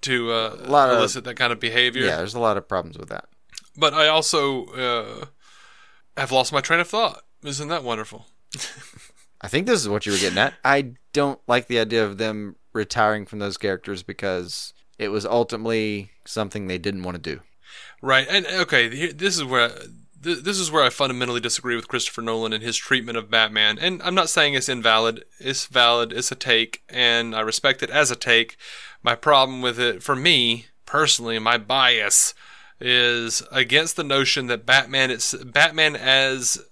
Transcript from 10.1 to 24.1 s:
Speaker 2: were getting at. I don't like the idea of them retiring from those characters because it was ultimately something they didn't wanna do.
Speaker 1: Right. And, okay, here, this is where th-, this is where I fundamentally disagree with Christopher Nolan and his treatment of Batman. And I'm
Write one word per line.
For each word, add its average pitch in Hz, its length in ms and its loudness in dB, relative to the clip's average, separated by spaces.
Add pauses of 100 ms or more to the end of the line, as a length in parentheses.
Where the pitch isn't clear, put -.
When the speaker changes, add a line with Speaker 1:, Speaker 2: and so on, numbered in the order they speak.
Speaker 2:
were 98 60 0
getting 92 200 0
at. 131 160 2 (100)
I 135 300 2 (180)
don't 143 340 0
like 120 220 0
the 120 100 0
idea 113 260 2
of 101 140 -6
them 107 380 -6 (160)
retiring 107 520 0
from 107 140 -14
those 101 180 -6
characters 95 460 -4
because 92 720 -8 (260)
it 104 120 -4
was 104 140 -2
ultimately 110 880 -2 (140)
something 104 420 -8
they 92 120 -4
didn't 92 260 -6
wanna 90 140 -8
do. 76 220 -10 (640)
Speaker 1:
Right. 131 260 4
And, 190 180 0
okay, 147 480 0
here, 151 180 -6
this 170 240 -2
is 156 80 -2
where 123 260 2 (540)
th-, 160 180 -4
this 196 160 -4
is 170 140 -2
where 151 100 4
I 127 80 4
fundamentally 123 500 -2
disagree 117 360 -4
with 110 120 -8
Christopher - 340 -6
Nolan 113 300 -4
and 107 120 -6
his 117 120 -4
treatment 120 400 -2
of 104 140 -6
Batman. 107 480 2
And 180 240 -4
I'm 180 140 -2